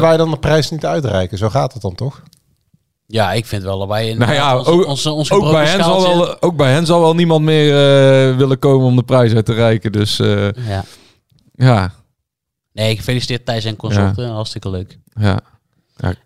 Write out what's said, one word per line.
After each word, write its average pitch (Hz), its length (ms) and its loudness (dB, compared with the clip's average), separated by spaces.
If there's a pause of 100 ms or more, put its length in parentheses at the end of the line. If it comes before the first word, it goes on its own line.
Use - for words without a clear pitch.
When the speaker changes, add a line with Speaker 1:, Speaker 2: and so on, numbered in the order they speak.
Speaker 1:
eh, - 60 -
Speaker 2:
wij 160 100 4
dan 160 140 0
de 151 60 -4
prijs 151 340 0
niet 160 140 -8
uitreiken? 107 520 -4
Zo 110 120 -2
gaat 135 240 -2
het 107 80 -18
dan 90 140 -8
toch? - 280 -10 (840)
Speaker 3:
Ja, 104 280 -2
ik 113 120 -4
vind 101 180 -8
wel 98 160 -6
dat 98 80 -6
wij 107 140 -4
Speaker 1:
Nou 110 100 -4
Speaker 3:
inderdaad 120 260 -2
Speaker 1:
ja, 139 200 0
Speaker 3:
onze, 131 140 0
Speaker 1:
ook, 175 140 4
Speaker 3:
onze, 143 260 -4
onze 151 220 -4
Speaker 1:
ook 202 80 4
bij 147 80 0
Speaker 3:
gebroken 156 220 2
Speaker 1:
hen 180 120 0
zal 170 180 2
Speaker 3:
schaaltje 175 240 2
Speaker 1:
wel, - 160 -8
ook 170 140 0
bij 139 180 2
hen 165 120 0
zal 170 160 2
wel 165 140 4
niemand 165 300 2
meer, 151 240 2 (600)
eh, 127 80 0
willen 135 220 2
komen 135 280 4
om 123 80 2
de 123 80 2
prijs 123 300 2
uit 110 120 2
te 120 80 -2
reiken. 110 380 0
Dus, 104 280 -2
eh, 101 320 0
Speaker 3:
Ja. 104 320 -8 (720)
Speaker 1:
ja. 110 380 2 (800)
Speaker 3:
Nee, 110 220 -2
gefeliciteerd 123 500 -6
Thijs 113 200 -4
en 107 100 -6
consorten. 101 500 -2
Speaker 1:
Ja. 117 80 -8
Speaker 3:
Hartstikke 107 360 -10
leuk. 95 300 -10 (200)
Speaker 1:
Ja. 98 200 0 (580)
Ja. 92 160 -4 (120)